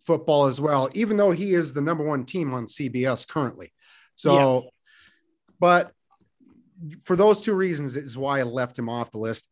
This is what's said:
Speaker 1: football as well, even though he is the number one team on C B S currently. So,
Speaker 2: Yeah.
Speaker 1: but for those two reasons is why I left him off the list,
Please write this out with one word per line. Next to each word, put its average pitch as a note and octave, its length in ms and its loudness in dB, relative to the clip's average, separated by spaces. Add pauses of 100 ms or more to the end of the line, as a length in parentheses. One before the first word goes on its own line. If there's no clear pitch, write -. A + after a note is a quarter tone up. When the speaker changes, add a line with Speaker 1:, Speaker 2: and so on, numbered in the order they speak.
Speaker 1:
football D3+ 440 2
as C3 140 -2
well, C#3 320 0
even G#3+ 240 -2
though G3+ 140 4
he F3+ 240 0
is D#3+ 180 0
the C#3+ 80 -4
number D#3 240 -2
one D3 200 -2
team D#3 280 -6
on A#2+ 160 -6
C C#3+ 200 -8
B B2 180 -2
S B2 180 -2
currently. A#2 480 -6 (420)
So, D3 200 2
Speaker 2:
Yeah. C3 360 4 (880)
Speaker 1:
but F3 340 4 (1120)
for F#3 120 0
those G#3 240 6
two G#3+ 140 -2
reasons D3+ 420 -2
is C#3 220 -10
why C#3 220 0
I - 20 2
left B2 360 -4
him A#2 120 -4
off A#2+ 200 -6
the A2 80 -12
list, A2 340 -6